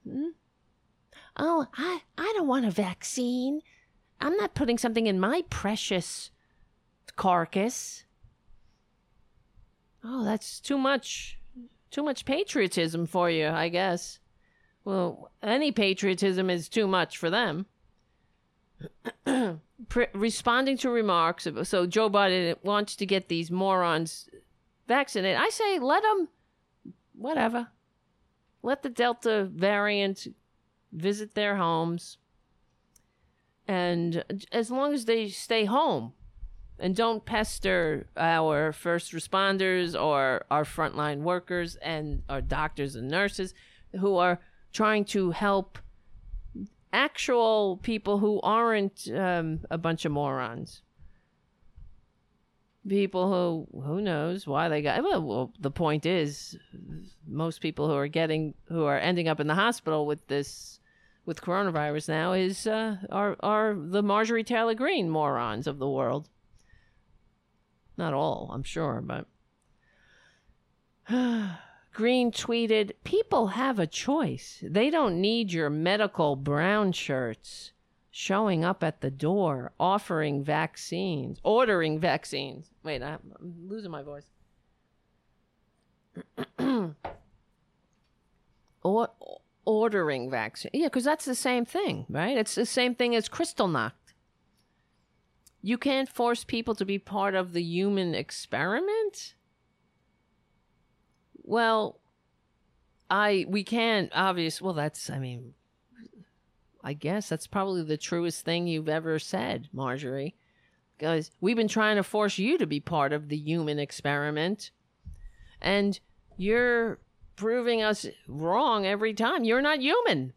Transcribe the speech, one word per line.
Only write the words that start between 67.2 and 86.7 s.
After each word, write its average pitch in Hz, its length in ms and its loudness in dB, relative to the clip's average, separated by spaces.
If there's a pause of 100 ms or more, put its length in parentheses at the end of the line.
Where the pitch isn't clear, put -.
Not 165 160 -2
all, 143 400 -2
I'm 135 100 -6
sure, 139 380 -4
but. 123 260 -8 (1800)
<sighs> 226 520 0 (340)
Greene 240 380 4
tweeted, 220 640 0 (100)
"People 320 460 2
have 247 280 0
a 170 80 2
choice. 208 800 -2
They 214 220 4
don't 240 320 2
need 214 320 2
your 160 160 0
medical 170 680 2
brown 165 560 2
shirts - 800 -4 (380)
showing 190 560 2
up 180 180 0
at 156 180 -2
the 135 100 -2
door, 147 680 0
offering 160 640 0
vaccines, 156 1000 -4
ordering 185 560 4
vaccines." 143 720 -4 (100)
Wait, 143 220 -6
I'm, 147 160 -8 (200)
I'm 175 140 -14 (140)
losing 202 240 -10
my 147 100 -10
voice. 143 240 -16 (2250)
<clears throat> 233 380 0 (1900)